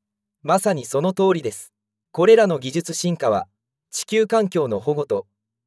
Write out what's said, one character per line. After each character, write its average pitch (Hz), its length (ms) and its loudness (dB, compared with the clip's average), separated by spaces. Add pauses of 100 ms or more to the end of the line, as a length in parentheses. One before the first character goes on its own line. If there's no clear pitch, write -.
(440)
ま 170 160 2
さ 196 140 0
に 135 100 -6
そ - 160 -2
の 185 120 0
通 196 100 -2 (120)
り 160 80 -8
で 113 80 -6
す。 - 220 -14 (400)
こ 170 140 0
れ 226 100 8
ら 220 100 6
の 160 140 -2
技 127 100 -8
術 165 240 -6
進 175 220 -4
化 131 120 -2
は、 98 200 0 (420)
地 - 140 -8
球 220 240 0
環 214 200 2
境 160 200 -2
の 104 100 -4
保 147 160 -2
護 147 120 -6
と、 98 200 -4 (400)